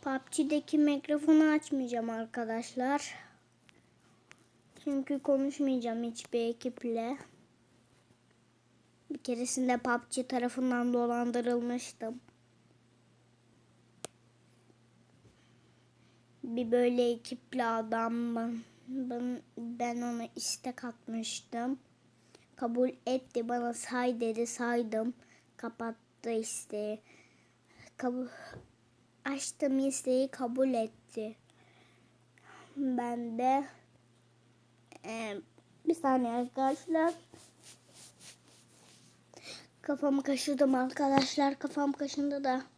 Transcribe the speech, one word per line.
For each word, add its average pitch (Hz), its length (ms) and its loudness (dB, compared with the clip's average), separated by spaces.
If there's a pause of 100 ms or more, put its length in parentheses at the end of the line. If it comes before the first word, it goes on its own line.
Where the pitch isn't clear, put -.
pubg'deki 285 720 0
mikrofonu 302 720 6
açmayacağım 240 580 0
arkadaşlar. 233 1040 -2 (1700)
Çünkü 277 380 -2
konuşmayacağım 269 800 2
hiçbir 233 460 -2
ekiple. 233 720 -4 (1900)
Bir 285 80 -8
keresinde 247 580 0
pubg 247 520 -2
tarafından 247 640 0
dolandırılmıştım. 240 1300 0 (4000)
Bir 233 260 -4
böyle 247 400 4
ekiple 240 560 -4
adam 226 680 0
ben, 233 240 -4 (280)
ben, 247 540 -4 (160)
ben 240 440 -4
ona 233 340 -4
istek - 480 -6
atmıştım. 233 960 -6 (760)
Kabul 247 340 2 (160)
etti, 247 420 -2
bana 240 260 -2
say 247 460 -2
dedi, 226 260 0
saydım. 233 680 0 (420)
Kapattı - 760 -10
isteği. 220 680 -4 (960)
Kabu-, 247 320 -2 (960)
açtım 269 640 0
isteği, 262 400 2
kabul 254 460 0
etti. 220 640 -4 (1400)
Ben 240 640 -2
de, 269 260 4 (1400)
e, 220 320 -8 (500)
bir 330 80 4
saniye 254 380 4
arkadaşlar. 294 840 2 (2750)
Kafamı 277 400 0
kaşıdım 269 520 2
arkadaşlar. 277 840 2
Kafam 285 340 0
kaşındı 285 520 -4
da. 262 180 0 (160)